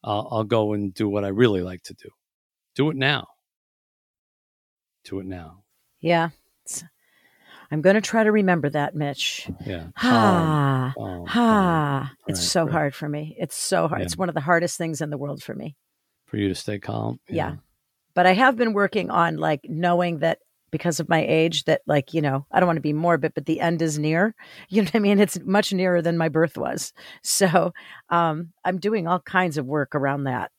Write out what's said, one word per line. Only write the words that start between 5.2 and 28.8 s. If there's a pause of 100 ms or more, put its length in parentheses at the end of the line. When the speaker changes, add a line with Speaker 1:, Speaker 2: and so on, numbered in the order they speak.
Speaker 1:
now. (360)
Speaker 2:
Yeah. (340)
It's, (880)
I'm
gonna
try
to
remember
that,
Mitch. (160)
Speaker 1:
Yeah.
Speaker 2:
Ha,
Speaker 1:
Calm,
calm,
Speaker 2:
ha. (100)
Speaker 1:
calm. (100)
Speaker 2:
It's
Speaker 1:
Right,
Speaker 2:
so
Speaker 1:
right.
Speaker 2:
hard
for
me.
It's
so
hard.
Speaker 1:
Yeah.
Speaker 2:
It's
one
of
the
hardest
things
in
the
world
for
me. (500)
Speaker 1:
For
you
to
stay
calm? (100)
Speaker 2:
Yeah.
Speaker 1:
Yeah. (580)
Speaker 2:
But
I
have
been
working
on,
like,
knowing
that (320)
because
of
my
age
that,
like,
you
know,
I
don't
wanna
be
morbid,
but
the
end
is
near. (160)
<laughs>
You
know
what
I
mean?
It's
much
nearer
than
my
birth
was. (280)
So, (360)
um, (120)
I'm
doing